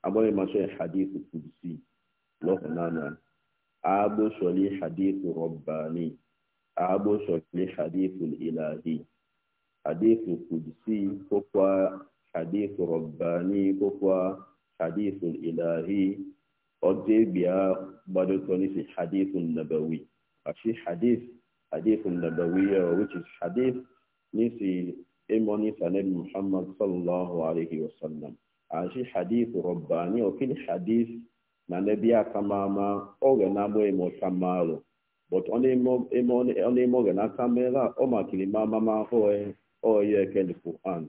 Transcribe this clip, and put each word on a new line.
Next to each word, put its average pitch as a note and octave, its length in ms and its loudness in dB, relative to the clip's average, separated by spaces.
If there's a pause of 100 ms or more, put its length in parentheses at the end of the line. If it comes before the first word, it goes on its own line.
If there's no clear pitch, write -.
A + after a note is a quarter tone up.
Agbanyeghị G#2 320 4
ma F#2+ 100 2
sọ G#2 220 -2
hadithu E2+ 520 -4
kudusi. - 520 -12 (680)
Lọhụ E2+ 280 0
n'anya. E2 380 -4 (760)
Agbo G#2 460 2
sholi F#2 400 0
hadithu F#2+ 640 -2
rabbani. D#2+ 720 -4 (720)
Agbo F#2+ 420 2
sholi F2+ 460 -2
hadithu F#2 600 -4 (100)
ilahi. D#2+ 600 -4 (880)
Hadith A2 420 2 (220)
Qudsi, G2 720 -4 (100)
kokwa G2 720 2 (340)
hadith G2 460 -4
Rabbani, E2+ 960 0
kokwa F#2+ 720 0 (340)
hadith F#2+ 420 -2
Ilahi. E2+ 960 -2 (680)
Ode G#2+ 420 4
bia F#2 500 2 (320)
gbado F#2 380 2
to F#2 120 0
ni F#2+ 160 2
si D#2+ 220 -4
hadith F#2+ 380 -2
Nabawi. D#2+ 720 -2 (400)
Ashi A2+ 280 -4 (120)
hadith, G#2+ 360 2 (500)
hadith G#2 340 2
Nabawi, F2 600 0 (120)
uh, F2 200 4
which G#2 180 -2
is E2+ 100 -8 (160)
hadith B2 340 0 (580)
ni A2+ 240 2
si F2+ 380 -2 (340)
emoni G#2+ 500 0
sa F2 100 0
Nabi F#2+ 220 0
Muhammad F#2 680 -4
sallallahu F2 680 -2
alayhi D#2+ 360 -2
wa D2+ 80 -4 (120)
sallam. D2+ 320 -10 (380)
Ashi F#2 320 -4 (100)
hadith A2+ 420 0
Rabbani, F2 680 -2
o G2 120 2
kini - 220 -4 (100)
hadith A2 440 0 (600)
na F2 100 -4
Nabi G#2+ 340 2
akamama, G2+ 1080 0
o C3+ 160 6
ge G2 120 4
na G2+ 180 0
mo G#2 140 2
emo F#2 300 2 (100)
kamalo. F2+ 600 0 (420)
But F#2 200 -2
ọ A2+ 120 -2
na-eme, B2+ 340 4 (180)
eme, B2 240 2
ọ B2 100 4
na-, B2 120 2
ọ A#2 160 2
na-eme B2 260 4
oge G#2+ 160 4
n'aka G#2 340 0
mere B2 320 2
a, B2 100 2
ọ - 180 0
makiri F#2+ 380 0
ma, G#2+ 200 0
ma, A2 140 0
ma, A2 160 2 (100)
ọ, A#2+ 140 2 (640)
ọ, A2+ 80 4 (140)
ya G#2 160 4
eke F#2+ 220 2
the F2 100 -2
Quran. E2+ 560 -6